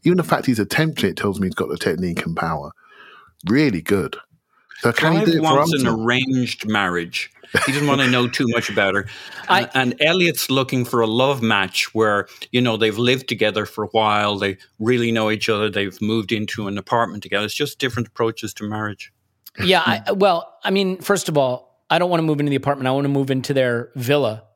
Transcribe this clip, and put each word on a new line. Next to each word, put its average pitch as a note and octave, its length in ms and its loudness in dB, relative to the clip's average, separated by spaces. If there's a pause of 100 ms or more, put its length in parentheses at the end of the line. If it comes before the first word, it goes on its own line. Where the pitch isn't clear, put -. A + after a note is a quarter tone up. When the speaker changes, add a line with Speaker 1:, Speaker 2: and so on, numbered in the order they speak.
Speaker 1:
Even F3 140 4
the F3 60 2
fact - 220 0
he's A#2 140 2
attempting C3 500 0
it - 80 -6
tells G#2 220 -2
me F#2+ 80 0
he's F2 80 -4
got - 140 -4
the D#2+ 80 -4
technique F3 480 -2
and E3 100 -4
power. D#3+ 360 -4 (720)
Really A2+ 360 2
good. F#2+ 340 -2 (640)
So A#2 120 2
can D#3+ 220 2
he E3 60 4
Speaker 2:
Clive A3 80 2
Speaker 1:
do E3 60 4
it - 40 4
for D3+ 60 2
Speaker 2:
wants D#3 300 4
an C3+ 140 2
Speaker 1:
Arsenal? A2+ 180 0
Speaker 2:
arranged B2+ 600 0
marriage. F2+ 640 -2 (360)
He C#3 80 -2
doesn't D3 140 0
wanna C#3 200 2
know B2 200 2
too B2+ 200 -2
much A#2 220 0
about G2+ 260 2
her. G2+ 100 0 (420)
Speaker 3:
I F#3 140 4 (140)
Speaker 2:
And, B2+ 180 2
and - 80 -2
Elliot's E3+ 480 2
looking C3 360 0
for A#2+ 160 0
a A2 60 2
love C3 340 0
match G2+ 520 0
where, G#2+ 340 2 (240)
you B2 100 2
know, A#2 160 0
they've G#2+ 200 0
lived B2+ 300 0
together G#2+ 380 0
for - 180 -8
a G2+ 60 -6
while. G#2 500 2
They G2 180 -2 (220)
really A#2 320 0
know A2 180 0
each G#2+ 200 -2
other. G#2+ 200 0
They've G2+ 320 -4
moved G#2+ 300 -2
into G#2+ 360 -6
an G2+ 100 -6
apartment G#2+ 440 -2
together. G2+ 240 -4
It's G#2+ 80 -8
just - 260 -6
different A#2+ 280 -4
approaches A2+ 480 -6
to - 120 -12
marriage. G#2+ 440 -8 (520)
Speaker 3:
Yeah, F3+ 220 2
I, G3+ 280 -2
well, F#3 380 2 (120)
I G#3 80 -2
mean, F#3+ 260 0
first F#3 320 -2
of D#3 80 0
all, B2+ 540 -2
I D#3+ 80 4
don't F3+ 100 0
wanna E3 140 2
move D3+ 160 0
into D3 100 0
the C#3 60 0
apartment. C3+ 320 -2
I C3 40 0
wanna C#3 180 0
move C#3 200 0
into C3 240 -2
their B2 420 0
villa. B2 480 0 (120)